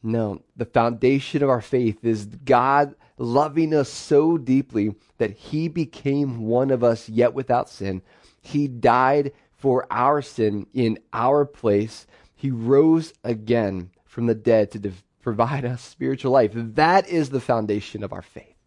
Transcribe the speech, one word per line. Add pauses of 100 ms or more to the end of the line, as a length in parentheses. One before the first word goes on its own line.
No, (140)
the
foundation
of
our
faith
is
God (240)
loving
us
so
deeply (240)
that
he
became
one
of
us,
yet
without
sin. (400)
He
died (180)
for
our
sin
in (160)
our
place. (280)
He
rose (100)
again (140)
from
the
dead
to
de-, (300)
provide
us
spiritual
life.
That
is
the
foundation
of
our
faith. (120)